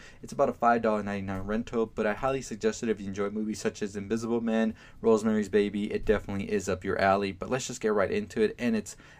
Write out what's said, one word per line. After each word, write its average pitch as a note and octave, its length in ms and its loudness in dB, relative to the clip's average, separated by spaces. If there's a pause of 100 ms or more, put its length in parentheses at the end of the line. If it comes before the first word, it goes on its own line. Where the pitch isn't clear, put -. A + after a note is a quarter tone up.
(220)
It's - 120 -14
about C3+ 160 2
a A#2+ 40 -2
five A#2 300 4
dollar G#2+ 180 2
ninety-nine G2 400 -4
rental, A2 460 -2
but A2 180 -2
I G#2 80 2
highly C3 300 -2
suggest A2 400 -2
it A#2 60 -2
if G2+ 120 0
you G2 60 -8
enjoy G2+ 240 -2
movies G#2+ 280 -4
such - 220 -4
as G#2 140 -6
Invisible A2+ 440 -2
Man, A2 360 2 (260)
Rosemary's G#2+ 480 4
Baby. G#2 420 2
It G2+ 140 -4
definitely G2+ 460 0
is G2 180 -2
up F2+ 140 -2
your F#2+ 180 -2
alley, G2 300 4
but G2 180 -8
let's C3+ 160 -2
just B2 160 -10
get G#2+ 100 2
right G2+ 200 2
into G#2 320 -2
it G#2 160 2
and A#2 160 0
its - 200 -6 (240)